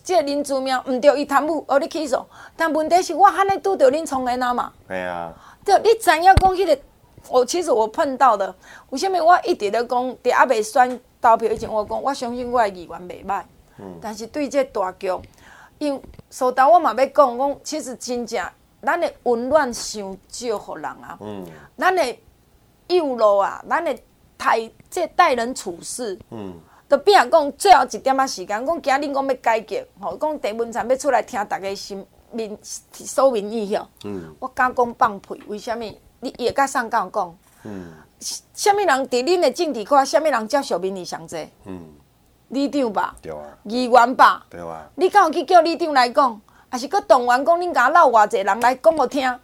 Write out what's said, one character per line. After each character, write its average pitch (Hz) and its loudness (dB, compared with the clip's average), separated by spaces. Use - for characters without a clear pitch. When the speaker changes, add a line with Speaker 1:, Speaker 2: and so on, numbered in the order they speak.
Speaker 1:
这 370 -2
个 320 4
林 285 -4
祖 269 -4
苗， 262 -4
毋 254 -4
对， 285 4
伊 285 -4
贪 277 0
污， 311 -2
哦， 277 2
你 294 -2
起 294 -6
诉。 254 -2
但 330 0
问 311 -2
题 359 4
是 359 -6
我 370 6
罕 381 2
咧 392 0
拄 392 -2
着 254 6
恁 311 0
创 262 -6
的 247 -2
那 247 -2
嘛。 233 -4
Speaker 2:
嘿 92 -6
啊。 87 -8
Speaker 1:
对， 403 2
你 403 2
知 359 0
影 320 -6
讲 381 8
迄 381 2
个， 311 2
我 254 2
其 339 -4
实 311 -2
我 220 2
碰 277 -4
到 247 6
的， 196 -4
为 262 -8
什 370 -2
么 370 0
我 349 6
一 349 0
直 202 -4
咧 220 0
讲， 247 -4
伫 247 -2
还 269 4
袂 233 2
选 247 0
投 226 6
票 220 -2
以 214 -2
前， 214 -10
我 214 -2
讲 220 -8
我 262 -2
相 240 -8
信 247 -8
我 247 2
的 214 2
议 180 -10
员 165 -14
袂 - -16
歹。 190 -6
Speaker 2:
嗯。 190 -16
Speaker 1:
但 214 -12
是 214 -12
对 285 -6
这 277 0
大 196 -6
局， 190 -6
因 285 -4
为 - -12
苏 254 -2
达 262 2
我 339 8
嘛 330 0
要 254 0
讲， 262 2
讲 269 -2
其 302 -8
实 240 -12
真 240 -8
正 196 -6
咱 302 -2
的 320 -2
温 240 -2
暖 277 2
伤 196 -12
少 233 -8
互 185 -14
人 151 -10
啊。 127 -14
Speaker 2:
嗯。 101 -12
Speaker 1:
咱 349 0
的 349 -2
右 320 0
路 208 4
啊， 190 -2
咱 294 -2
的 302 -4
待， - 0
这 349 -4
待 339 2
人 240 -4
处 175 -10
事。 202 -8
Speaker 2:
嗯。 101 -12
Speaker 1:
就 285 6
变 302 4
讲 294 2
最 370 6
后 262 6
一 226 -4
点 269 0
仔 269 0
时 185 -10
间， 214 -6
讲 330 -4
今 277 -2
日 - -6
讲 269 -2
要 262 -2
改 226 0
革， 202 -10
吼， 185 -8
讲 302 -6
郑 214 -6
文 233 -6
灿 220 -6
要 262 0
出 262 -2
来 233 2
听 202 -6
大 185 -6
家 196 -8
心 196 -12
民 214 -8
所 - -2
民 208 -2
意 214 -4
吼。 - -6
Speaker 2:
嗯。 90 -10
Speaker 1:
我 262 -8
敢 254 -2
讲 240 0
放 208 0
屁， - -16
为 208 -10
什 220 -8
么？ 233 -8
你 254 -10
也 233 -2
甲 277 2
上 254 -4
港 190 -2
讲。 180 -6
Speaker 2:
嗯。 95 -12
Speaker 1:
什 - -4
么 415 -2
人 269 0
伫 247 -2
恁 349 0
的 277 2
政 330 -4
治 214 -8
看， 269 2
什 311 0
么 311 0
人 226 -2
接 277 0
受 185 -4
民 190 -6
意 180 -12
上 165 -12
济？ 156 -10
Speaker 2:
嗯。 92 -14
Speaker 1:
里 277 -4
长 262 -2
吧。 - -2
Speaker 2:
对 160 -12
啊。 151 -10
Speaker 1:
议 247 -2
员 240 6
吧。 226 4
Speaker 2:
对 175 -14
啊。 82 -12
Speaker 1:
你 359 2
敢 403 6
有 330 0
去 320 -4
叫 349 6
里 330 4
长 311 -4
来 247 4
讲？ 240 0
还 254 -6
是 240 -8
搁 403 -2
动 262 4
员 247 2
讲 339 2
恁 349 -4
甲 254 4
闹 320 6
偌 220 6
济 226 -2
人 196 0
来 240 2
讲 320 4
互 269 0
听？ 262 -2